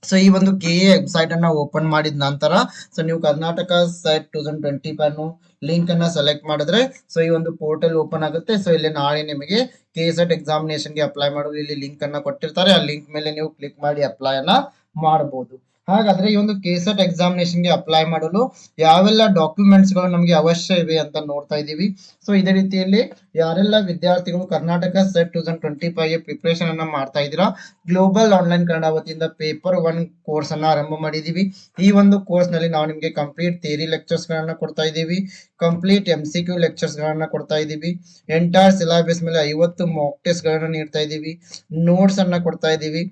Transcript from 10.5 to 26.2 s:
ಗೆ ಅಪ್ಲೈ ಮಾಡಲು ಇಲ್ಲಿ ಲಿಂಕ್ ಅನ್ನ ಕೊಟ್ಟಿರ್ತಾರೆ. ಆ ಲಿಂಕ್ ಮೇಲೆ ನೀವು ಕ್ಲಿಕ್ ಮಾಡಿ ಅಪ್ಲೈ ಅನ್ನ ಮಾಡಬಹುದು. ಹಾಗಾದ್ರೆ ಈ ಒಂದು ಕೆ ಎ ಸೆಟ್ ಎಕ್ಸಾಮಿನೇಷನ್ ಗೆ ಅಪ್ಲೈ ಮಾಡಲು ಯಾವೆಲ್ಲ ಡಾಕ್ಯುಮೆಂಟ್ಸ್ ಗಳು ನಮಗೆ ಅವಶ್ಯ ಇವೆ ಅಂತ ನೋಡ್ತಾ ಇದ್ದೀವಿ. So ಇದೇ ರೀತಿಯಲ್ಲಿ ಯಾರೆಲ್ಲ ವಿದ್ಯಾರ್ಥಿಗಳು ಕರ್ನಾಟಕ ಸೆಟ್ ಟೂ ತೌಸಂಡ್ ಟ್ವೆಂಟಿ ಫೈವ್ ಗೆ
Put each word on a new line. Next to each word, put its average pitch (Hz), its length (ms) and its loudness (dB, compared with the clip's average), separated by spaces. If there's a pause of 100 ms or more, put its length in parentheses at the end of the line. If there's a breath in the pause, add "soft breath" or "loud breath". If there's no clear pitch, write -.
ಗೆ 151 120 2
ಅಪ್ಲೈ 143 200 -2
ಮಾಡಲು 147 320 -6
ಇಲ್ಲಿ 147 220 -8
ಲಿಂಕ್ 143 240 -10
ಅನ್ನ 147 100 -6
ಕೊಟ್ಟಿರ್ತಾರೆ. 151 540 0
ಆ 165 180 4
ಲಿಂಕ್ 147 240 -10
ಮೇಲೆ 151 240 -6
ನೀವು 156 100 -6
ಕ್ಲಿಕ್ 143 340 -14
ಮಾಡಿ 147 200 -2
ಅಪ್ಲೈ 135 400 -4
ಅನ್ನ 175 120 0 (520 loud breath)
ಮಾಡಬಹುದು. 139 500 -2 (320)
ಹಾಗಾದ್ರೆ 196 440 2
ಈ - 40 2
ಒಂದು 208 260 0
ಕೆ 175 140 -2
ಎ 175 80 -2
ಸೆಟ್ 202 160 -2
ಎಕ್ಸಾಮಿನೇಷನ್ 175 640 0
ಗೆ 175 100 0
ಅಪ್ಲೈ 160 300 0
ಮಾಡಲು 165 360 -2 (380 loud breath)
ಯಾವೆಲ್ಲ 185 440 6 (140)
ಡಾಕ್ಯುಮೆಂಟ್ಸ್ 190 600 6
ಗಳು 180 180 0
ನಮಗೆ 175 260 4
ಅವಶ್ಯ 170 420 2
ಇವೆ 160 200 0
ಅಂತ 147 140 -8 (140)
ನೋಡ್ತಾ 143 300 -6
ಇದ್ದೀವಿ. 151 260 -4 (380 loud breath)
So - 60 -6 (100)
ಇದೇ 190 120 2
ರೀತಿಯಲ್ಲಿ 190 480 2 (340 soft breath)
ಯಾರೆಲ್ಲ 170 400 0 (120)
ವಿದ್ಯಾರ್ಥಿಗಳು 180 600 -2
ಕರ್ನಾಟಕ 170 500 -2 (160)
ಸೆಟ್ 170 200 0
ಟೂ 170 80 -4
ತೌಸಂಡ್ 165 220 -6
ಟ್ವೆಂಟಿ 147 340 -6
ಫೈವ್ 160 160 -2
ಗೆ 165 140 -2